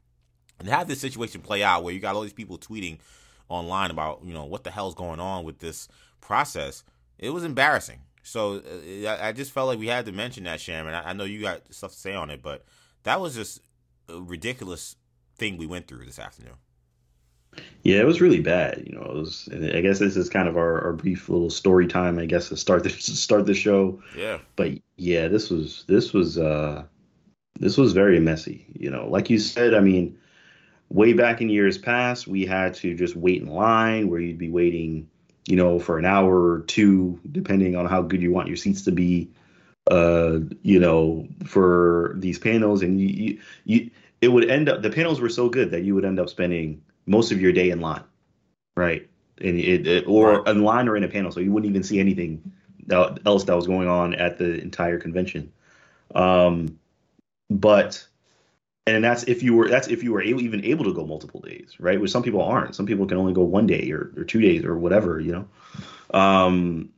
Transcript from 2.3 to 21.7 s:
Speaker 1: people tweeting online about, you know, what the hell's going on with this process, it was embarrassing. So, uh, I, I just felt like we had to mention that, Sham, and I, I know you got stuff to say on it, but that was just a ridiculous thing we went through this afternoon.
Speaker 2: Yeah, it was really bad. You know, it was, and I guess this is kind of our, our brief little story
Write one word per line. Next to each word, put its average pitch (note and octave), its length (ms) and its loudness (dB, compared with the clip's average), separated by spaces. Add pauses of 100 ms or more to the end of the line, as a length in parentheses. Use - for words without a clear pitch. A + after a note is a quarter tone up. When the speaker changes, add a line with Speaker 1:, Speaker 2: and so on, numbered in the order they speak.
Speaker 1:
people F#2+ 240 -16
tweeting F2+ 400 -14 (500)
online F2 420 -6
about, D#2 340 -8
you F2 100 -16
know, D#2 100 -14
what D#2 200 -16
the F2 60 -14
hell's F#2+ 240 -12
going E2 240 -12
on F#2 260 -10
with D#2 140 -16
this E2 300 -16 (320)
process, G2+ 640 -6 (340)
it B2 120 -10
was E3+ 140 -10
embarrassing. C3+ 560 -2 (220)
So, G#2 340 -8
uh, F#2 500 -14
I, G#2+ 220 -6
I A2 40 -6
just C3 200 -14
felt C3 160 -4
like B2 100 -4
we A2 80 -10
had A#2+ 180 -4
to G#2+ 80 -12
mention G#2 320 -10
that, E2 160 -10
Sham, D#2+ 260 -12
and D#2 80 -10
I, E2+ 60 -8
I E2 140 -10
know G2+ 100 -10
you G#2 160 -12
got F#2+ 320 -10
stuff - 200 -16
to - 60 -20
say G2 160 -12
on E2 140 -8
it, C#2+ 140 -16
but C#2+ 240 -14 (380)
that E3 180 -2
was D#3+ 120 -10
just - 280 -14 (480)
a E2+ 100 -16
ridiculous F2+ 760 -12 (420)
thing G#2 180 -6
we E2 100 -12
went F2 220 -14
through B1 160 -20
this B1 140 -20
afternoon. - 380 -20 (1300)
Speaker 2:
Yeah, G2 180 4
it A#2 60 4
was E3 140 2
really E3+ 200 6
bad. E2 460 -2
You - 80 -14
know, - 80 -16
it - 120 -12
was, D#2 380 -10
and E2 120 -8 (120)
I E2+ 40 0
guess G2 180 2
this G2 180 2
is F2+ 140 -2
kind F#2 180 0
of E2 80 -4
our, E2+ 260 0
our F2 100 -2
brief F2 360 -6
little E2+ 220 -2
story F#2 360 4